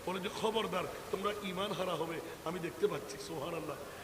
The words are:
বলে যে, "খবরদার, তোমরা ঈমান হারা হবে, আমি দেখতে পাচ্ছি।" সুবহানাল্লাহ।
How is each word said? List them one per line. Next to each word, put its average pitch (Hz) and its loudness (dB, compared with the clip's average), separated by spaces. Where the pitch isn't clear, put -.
বলে 185 0
যে, 185 0
"খবরদার, 208 4
তোমরা 196 2
ঈমান 190 0
হারা 180 2
হবে, 160 0
আমি 175 0
দেখতে 170 2
পাচ্ছি।" 160 0
সুবহানাল্লাহ। 156 -2